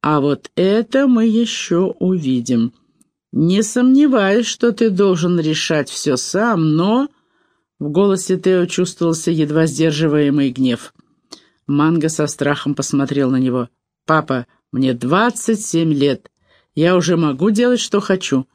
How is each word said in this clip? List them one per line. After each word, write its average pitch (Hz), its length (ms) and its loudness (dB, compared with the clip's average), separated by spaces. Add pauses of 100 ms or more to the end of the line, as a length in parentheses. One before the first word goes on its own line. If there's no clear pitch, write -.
«А 151 160 2
вот 143 360 -2
это 226 520 0
мы 233 180 4
ещё 214 760 0
увидим». 131 720 -2 (580)
«Не 185 320 2
сомневаюсь, 247 840 2
что - 280 -2
ты 226 160 2
должен 180 500 2
решать 156 500 -2
всё - 280 -2
сам, 180 580 0
но...» 220 320 0 (720)
В 147 100 -6
голосе 190 480 0
Тео 185 280 2
чувствовался 170 680 -2
едва 156 360 0
сдерживаемый 147 840 0
гнев. 127 420 -2 (720)
Манго 151 440 0
со 156 180 -2
страхом 143 480 -4
посмотрел 139 560 -2
на 135 60 0
него. 127 320 -2 (360)
«Папа, 147 420 -2 (260)
мне 131 200 0
двадцать 208 720 -2
семь 165 280 0
лет. 139 360 -2 (460)
Я 175 220 2
уже 170 180 0
могу 160 360 0
делать, 240 280 2
что - 220 -2
хочу». 190 540 -2